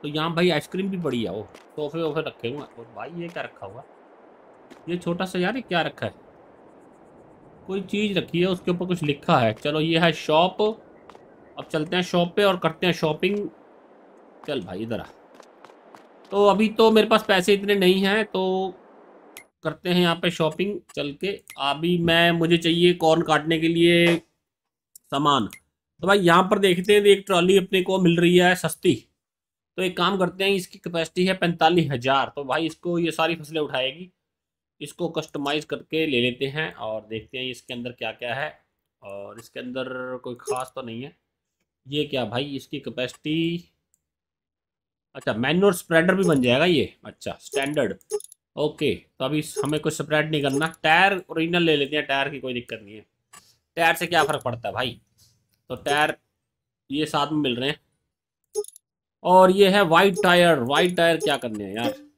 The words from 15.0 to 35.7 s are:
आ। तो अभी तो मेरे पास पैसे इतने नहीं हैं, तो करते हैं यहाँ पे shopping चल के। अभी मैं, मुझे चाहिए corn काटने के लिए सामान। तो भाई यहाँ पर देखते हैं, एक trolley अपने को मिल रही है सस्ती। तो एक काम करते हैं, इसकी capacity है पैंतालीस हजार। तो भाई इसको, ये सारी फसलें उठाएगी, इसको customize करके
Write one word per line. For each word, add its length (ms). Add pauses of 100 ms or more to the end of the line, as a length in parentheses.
आ। 40 (1300)
तो 140
अभी 240
तो 200
मेरे 160
पास 180
पैसे 300
इतने 200
नहीं 280
हैं, 220
तो 500 (920)
करते 260
हैं 120
यहाँ 120
पे 160
shopping 480 (160)
चल 260
के। 80 (320)
अभी 400
मैं, 320
मुझे 240
चाहिए 380
corn 280
काटने 380
के 80
लिए 480
सामान। 1300
तो 600
भाई 140
यहाँ 220
पर 160
देखते 360
हैं, 80
एक 240
trolley 320
अपने 240
को 180
मिल 160
रही 200
है 200
सस्ती। 380 (840)
तो 40
एक 140
काम 220
करते 260
हैं, 80
इसकी 260
capacity 480
है 80
पैंतालीस 560
हजार। 460
तो 80
भाई 220
इसको, 320
ये 140
सारी 240
फसलें 240
उठाएगी, 500 (680)
इसको 300
customize 540
करके 420